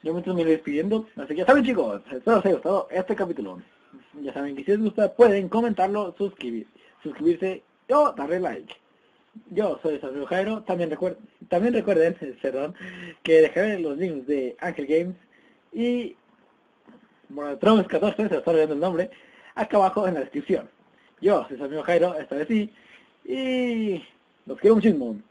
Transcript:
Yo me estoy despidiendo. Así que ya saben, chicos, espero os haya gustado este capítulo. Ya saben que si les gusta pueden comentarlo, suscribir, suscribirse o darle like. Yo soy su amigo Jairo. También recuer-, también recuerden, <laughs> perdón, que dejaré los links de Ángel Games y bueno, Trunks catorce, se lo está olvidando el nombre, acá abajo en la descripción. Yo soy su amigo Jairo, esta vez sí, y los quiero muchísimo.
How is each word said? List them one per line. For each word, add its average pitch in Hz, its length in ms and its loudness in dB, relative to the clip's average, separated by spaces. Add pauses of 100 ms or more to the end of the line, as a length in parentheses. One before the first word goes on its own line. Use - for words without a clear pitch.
Yo 160 120 -4
me 175 60 -4
estoy 175 240 -2
despidiendo. 160 640 0 (100)
Así 139 120 -12
que 151 60 -4
ya 180 100 -2
saben, 254 200 8
chicos, 135 360 -2 (100)
espero 185 280 2
os 196 60 -2
haya 185 100 4
gustado 180 340 -2
este 185 260 -4
capítulo. 139 460 -6 (600)
Ya 139 120 -10
saben 143 220 -8
que 139 80 -12
si 196 80 -2
les 208 80 2
gusta 214 340 0
pueden 202 360 4
comentarlo, 202 680 -2
suscribir, 123 500 -8 (360)
suscribirse 165 600 -2 (260)
o 285 240 4
darle 151 260 -4
like. 139 360 -8 (760)
Yo 185 340 -2
soy 151 160 -2
su 143 80 -10
amigo 139 180 -8
Jairo. 208 380 -2
También 175 260 -2
recuer-, 180 280 -4 (320)
también 220 240 2
recuerden, 180 420 2 (220)
<laughs> - 40 -14
perdón, 135 340 -4 (480)
que 160 180 8
dejaré 190 380 2
los 147 180 -4
links 151 300 -4
de 135 320 -2
Ángel 156 280 -6
Games 175 280 0 (560)
y 240 440 -2 (1120)
bueno, 143 280 -8
Trunks 208 300 4
catorce, 196 360 -2
se 190 100 -2
lo 143 60 0
está - 100 -4
olvidando 156 240 2
el 143 60 -4
nombre, 180 320 -2 (420)
acá 214 240 -2
abajo 190 300 2
en 180 80 -2
la 139 60 -4
descripción. 147 480 -4 (520)
Yo 185 260 2
soy 131 100 -12
su 135 60 -10
amigo 147 200 -6
Jairo, 170 320 2
esta 143 200 -8
vez 151 120 -4
sí, 214 260 0 (520)
y 247 800 -2 (420)
los 135 140 -10
quiero 220 160 8
muchísimo. 143 440 2 (120)